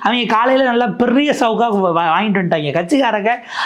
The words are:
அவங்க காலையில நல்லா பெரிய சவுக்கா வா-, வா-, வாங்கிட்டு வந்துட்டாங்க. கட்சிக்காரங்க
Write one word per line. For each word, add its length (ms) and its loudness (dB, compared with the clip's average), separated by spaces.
அவங்க 340 0
காலையில 300 2
நல்லா 220 0
பெரிய 440 0
சவுக்கா 320 0
வா-, 340 0
வா-, 120 0
வாங்கிட்டு 320 0
வந்துட்டாங்க. 300 -2
கட்சிக்காரங்க 580 0